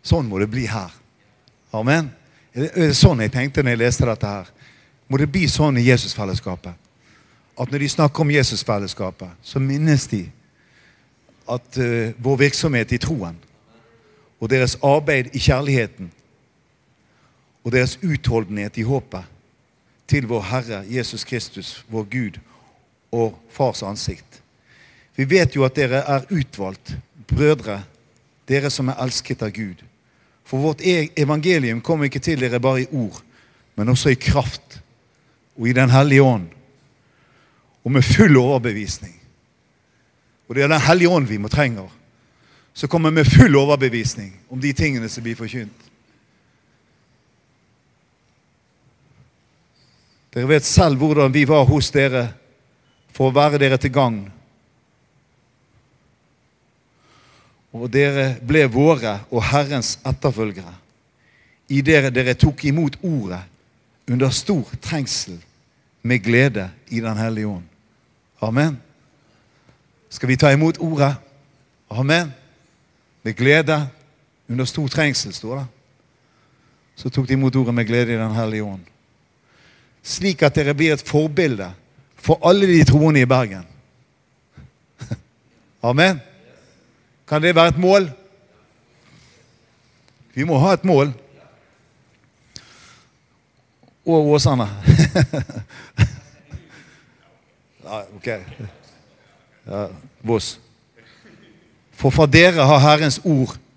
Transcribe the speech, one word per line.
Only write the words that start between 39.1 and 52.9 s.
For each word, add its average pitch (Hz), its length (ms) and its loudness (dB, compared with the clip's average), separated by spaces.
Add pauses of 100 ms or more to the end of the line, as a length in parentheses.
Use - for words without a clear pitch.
Og 120 60 -12
det 139 80 0
er 143 60 2
den 151 140 2
hellige 170 260 4
ånd 160 180 2
vi 104 120 -6
må 104 100 -8
trenger, 117 380 -2 (880)
som - 160 -8
kommer 160 240 2
med 156 160 4
full 190 260 8
overbevisning 120 760 0 (180)
om 127 100 -10
de 143 140 -4
tingene 127 340 -4
som 120 140 -12
blir 113 160 -8
forkynt. 113 460 -12 (4000)
Dere 123 160 -4
vet 147 160 2
selv 151 320 2
hvordan 147 340 2
vi 147 160 2
var 151 160 4
hos 135 300 2
dere 131 300 0 (880)